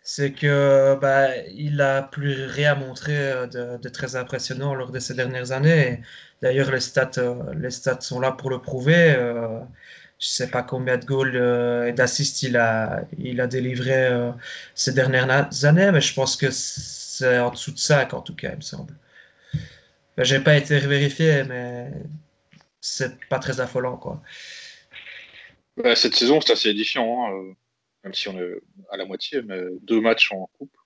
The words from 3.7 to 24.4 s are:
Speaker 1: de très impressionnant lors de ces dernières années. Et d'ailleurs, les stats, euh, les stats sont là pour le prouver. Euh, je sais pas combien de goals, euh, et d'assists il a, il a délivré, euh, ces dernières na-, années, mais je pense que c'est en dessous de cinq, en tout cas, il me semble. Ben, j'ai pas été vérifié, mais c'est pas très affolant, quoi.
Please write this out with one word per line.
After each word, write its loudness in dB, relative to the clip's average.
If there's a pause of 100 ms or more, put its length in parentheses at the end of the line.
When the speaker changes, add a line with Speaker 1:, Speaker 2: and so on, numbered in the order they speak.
Speaker 1:
de -12
très -8
impressionnant -6
lors -8
de -8
ces -8
dernières -4
années. 4
Et -4 (400)
d'ailleurs, 2
les 0
stats, 0
euh, 0 (240)
les -6
stats -4
sont -6
là 0
pour -8
le -4
prouver. 4
Euh, -4 (600)
je -6
sais -4
pas -2
combien -2
de -4
goals, 0
euh, 2
et -2
d'assists 0
il 0
a, 2 (160)
il -6
a 0
délivré, -2
euh, 2 (440)
ces -2
dernières 4
na-, 4 (140)
années, 8
mais 8
je -2
pense 0
que 0
c'est -2
en 2
dessous -10
de -14
cinq, 2
en -8
tout -16
cas, -8
il -12
me -14
semble. -14 (1200)
Ben, 0
j'ai 2
pas 6
été 2
vérifié, 2
mais -8 (920)
c'est -6 (120)
pas -2
très -4
affolant, -4
quoi. -12 (1600)